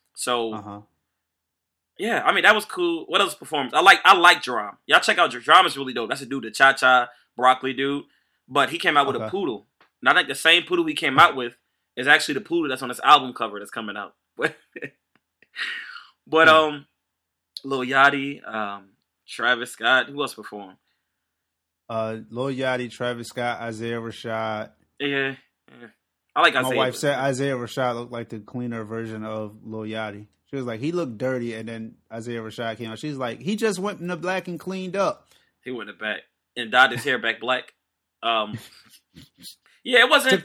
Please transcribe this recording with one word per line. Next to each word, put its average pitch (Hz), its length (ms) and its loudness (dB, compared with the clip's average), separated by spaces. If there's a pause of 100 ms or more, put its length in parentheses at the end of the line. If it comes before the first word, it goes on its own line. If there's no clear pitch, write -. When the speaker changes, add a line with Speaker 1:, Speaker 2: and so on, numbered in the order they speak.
(160)
Speaker 1:
So, 120 380 -2
Speaker 2:
Uh-huh. 104 260 -14 (1200)
Speaker 1:
yeah, 196 260 -2
I 160 80 2
mean, 190 100 0
that 202 140 6
was 208 80 -4
cool. 170 420 -4
What 190 140 0
else 180 140 -2
performance? 135 400 -6
I 151 80 2
like, 190 220 8
I 190 120 8
like 175 260 6
Drum. 107 440 -6
Y'all 156 140 6
check 196 180 0
out 160 120 4
Drum. 120 140 -10
Drum 175 220 8
is 135 120 -4
really 131 140 -8
dope. 117 160 -4
That's 135 140 -6
a 127 40 -14
dude, 127 180 -6
the 110 60 -12
Cha 135 220 6
Cha 127 360 4 (280)
Broccoli 127 360 4
dude. 139 320 -4 (440)
But 139 220 2
he 165 80 -8
came 160 180 0
out 143 100 6
with 131 100 -2
a 117 40 -6
Speaker 2:
Okay. 110 100 -6
Speaker 1:
poodle. 156 360 -6 (360)
And 127 60 0
I 147 60 6
think 175 140 2
the 135 60 -6
same 165 300 4
poodle 170 220 0
he 151 80 -4
came 139 240 0
out 156 180 8
with 120 200 -6 (400)
is 127 120 -4
actually 151 260 4
the 127 60 -4
poodle 156 280 -2
that's 131 140 -6
on 127 60 -6
this 123 160 -10
album 131 280 6
cover 104 280 -8
that's 104 100 -16
coming 104 260 -10
out. 101 180 -12 (240)
<laughs> 147 120 0 (1800)
But, 160 220 6
Speaker 2:
Hmm. 160 60 10
Speaker 1:
um, 151 320 2 (800)
Lil 135 160 -4
Yachty, 139 640 2
um, 101 440 -8 (360)
Travis 120 460 -2
Scott, 123 360 2
who 143 140 -8
else 139 120 -6
performed? 104 420 -16 (1120)
Speaker 2:
Uh, 113 300 -4 (120)
Lil 131 240 -4
Yachty, 127 360 -4
Travis 120 380 -8
Scott, 120 320 -6
Isaiah 117 400 -8
Rashad. 110 720 -8 (280)
Speaker 1:
Yeah, 139 360 -4 (460)
yeah. 117 80 -20 (480)
I 147 60 2
like 160 120 4
Speaker 2:
My 135 60 0
Speaker 1:
Isaiah. 127 180 0
Speaker 2:
wife 127 180 0
said 143 220 -2
Isaiah 135 380 -2
Rashad 123 400 -4
looked 120 160 -12
like 117 160 -10
the 113 100 -12
cleaner 117 460 -10
version 110 400 -10
of 110 400 -8
Lil 110 180 -10
Yachty. 107 440 -10 (200)
She 139 100 -12
was 135 80 -6
like, 117 160 -8
"He 151 120 -4
looked 151 260 -6
dirty," 123 360 -4
and 110 140 -10
then 113 280 -12 (160)
Isaiah 117 280 -8
Rashad 110 380 -8
came 113 120 -10
out. 110 100 -12
She's 151 160 -8
like, 120 240 -8
"He 185 160 -4
just 208 240 -2
went 196 200 -6
in 170 60 -12
the 180 100 -8
black 185 300 -6
and 175 120 -10
cleaned 185 380 -10
up." 190 320 -2 (360)
Speaker 1:
He 127 80 -12
went 107 180 -10
in 101 60 -16
the - 40 -18
back 107 220 -6 (340)
and 117 140 -8
dyed 127 220 6
his 123 120 -6
hair 131 140 0
back 113 220 -2
black. 127 340 -4 (480)
Um, 110 340 -2 (580)
Speaker 2:
<laughs> - 680 -20
Speaker 1:
yeah, 247 160 4
it 247 100 6
wasn't. 254 340 4